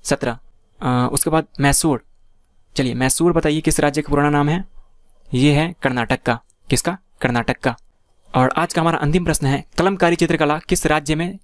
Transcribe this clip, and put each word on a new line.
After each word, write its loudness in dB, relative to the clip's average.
सत्रह। -2
अ, 0
उसके -2
बाद 2
मैसूर। 2
चलिए, 0
मैसूर 2
बताइए 0
किस 0
राज्य 0
का -10
पुराना 2
नाम 2
है? -2
ये 4
है 0
कर्नाटक -2
का। -2
किसका? -2
कर्नाटक -2
का। -4
और 2
आज -4
का 0
हमारा 0
अंतिम 0
प्रश्न 0
है, -2
कलमकारी 2
चित्रकला 0
किस -2
राज्य 0
में -6